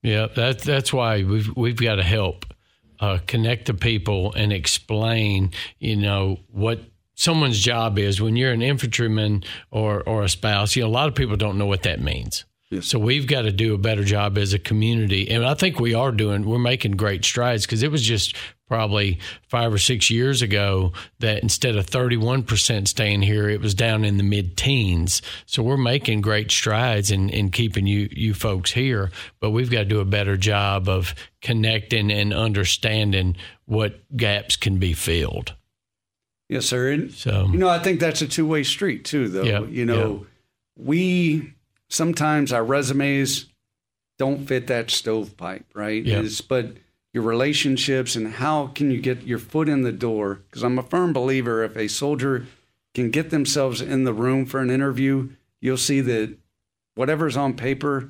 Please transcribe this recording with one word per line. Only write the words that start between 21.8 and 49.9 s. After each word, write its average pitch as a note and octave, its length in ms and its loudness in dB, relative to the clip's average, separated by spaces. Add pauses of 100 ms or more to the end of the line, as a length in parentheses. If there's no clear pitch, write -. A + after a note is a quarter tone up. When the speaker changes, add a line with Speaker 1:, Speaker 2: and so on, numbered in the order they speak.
Speaker 1:
thirty-one B2 560 0
percent G#2+ 460 0
staying G#2 340 2
here, G#2 260 2
it G#2 140 0
was G#2 140 0
down A2 280 2
in G2+ 140 2
the G2 60 2
mid-teens. G2 960 2 (240)
So - 160 -4
we're C3 160 2
making B2 440 0
great G#2+ 280 0
strides G#2+ 640 0
in, G2 180 2
in G2+ 220 0
keeping G2+ 340 0
you, G2+ 260 2
you A2 220 -2
folks F#2+ 380 -2
here, A#2 400 0 (280)
but G#2+ 120 -2
we've A#2+ 180 0
gotta A2 160 2
do G#2 140 2
a G2 60 0
better G2+ 300 0
job G2 540 0
of F#2 240 0 (280)
connecting A2 680 0
and G#2 220 0
understanding G2+ 1040 0 (280)
what G#2+ 340 -2 (180)
gaps G#2 380 0
can G2 240 0
be F2+ 140 2
filled. - 600 -2 (960)
Speaker 2:
Yes, B2 160 -4
sir. B2+ 260 0
And, D#3 200 -2
Speaker 1:
So G2+ 400 0
Speaker 2:
you F3 80 2
know, F#3 100 4
I E3+ 80 4
think F3 220 0
that's D#3+ 240 0
a D3 40 -4
two-way D#3 360 0
street C#3 420 -2
too, C3 240 0
though. F#2+ 140 -2
Speaker 1:
Yeah, G#2+ 220 0
Speaker 2:
You A#2+ 200 -4
know, A2 360 0
Speaker 1:
yeah. F#2+ 40 -18 (500)
Speaker 2:
we, E3 800 0 (360)
sometimes D3+ 640 0
our A#2 120 2
resumes C#3 840 0 (720)
don't C#3 300 -2
fit B2 200 -2
that A#2 240 -2
stovepipe, G2 840 -6
right? G#2+ 300 -4
Speaker 1:
Yeah. G#2 180 0
Speaker 2:
It's, G#2+ 200 -6
but B2 360 -4 (360)
your A#2 100 -2
relationships C3 920 0
and A2+ 120 -4
how C#3 400 -2
can C#3 240 -2
you A#2+ 80 0
get B2 240 -4
your A#2+ 160 -4
foot D3+ 300 -2
in C#3 140 2
the A#2+ 80 0